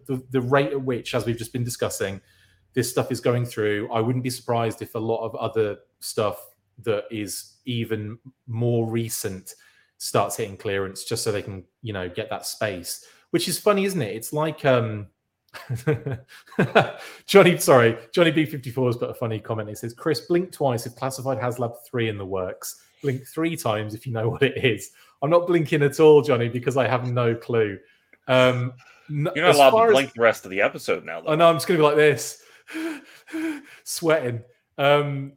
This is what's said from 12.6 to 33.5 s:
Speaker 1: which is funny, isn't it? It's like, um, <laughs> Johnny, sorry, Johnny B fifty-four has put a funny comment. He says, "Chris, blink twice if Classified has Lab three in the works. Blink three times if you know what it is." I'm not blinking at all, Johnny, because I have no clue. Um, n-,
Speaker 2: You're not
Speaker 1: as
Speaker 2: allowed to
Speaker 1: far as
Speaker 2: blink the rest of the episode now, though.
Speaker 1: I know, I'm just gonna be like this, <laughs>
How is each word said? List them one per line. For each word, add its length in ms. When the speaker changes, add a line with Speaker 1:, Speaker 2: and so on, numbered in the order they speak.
Speaker 1:
which 180
is 100
funny, 280
isn't 160
it? 120
It's 200
like, 320
um, 420
<laughs> 180
Johnny, 300
sorry, 400
Johnny 180
B 140
fifty-four 440
has 80
put 120
a 40
funny 260
comment. 300
He 60
says, 180
"Chris, 260
blink 320
twice 340
if 120
Classified 400
has 220
Lab 120
three 200
in 80
the 80
works. 580
Blink 240
three 300
times 380
if 120
you 60
know 160
what 160
it 220
is." 260
I'm 80
not 180
blinking 340
at 200
all, 200
Johnny, 280
because 260
I 140
have 200
no 260
clue. 440
Um, 460
n-, 240
Speaker 2:
You're 120
not 60
Speaker 1:
as 40
Speaker 2:
allowed 140
to 80
Speaker 1:
far 100
as 60
Speaker 2:
blink 200
the 80
rest 220
of 80
the 80
episode 460
now, 160
though. 80
Speaker 1:
I 60
know, 120
I'm 80
just 120
gonna 120
be 40
like 120
this, 480
<laughs> 720